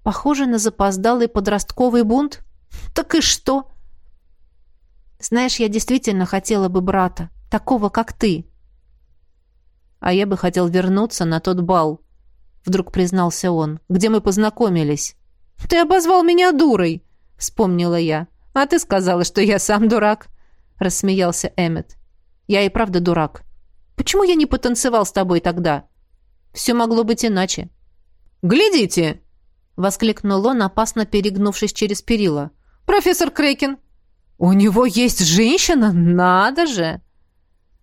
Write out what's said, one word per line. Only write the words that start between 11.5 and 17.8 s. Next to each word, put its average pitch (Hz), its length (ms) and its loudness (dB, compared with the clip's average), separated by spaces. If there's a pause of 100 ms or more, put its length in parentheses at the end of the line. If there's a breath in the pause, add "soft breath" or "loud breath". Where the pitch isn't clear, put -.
бал, 165 420 0 (640)
вдруг 185 260 -2
признался 180 600 0
он, 156 280 -2 (100)
где 185 200 2
мы 214 120 2
познакомились. 190 960 -2 (520)
Ты 339 120 2
обозвал 349 440 4
меня 349 300 4
дурой, 202 500 0 (340)
вспомнила 175 580 -2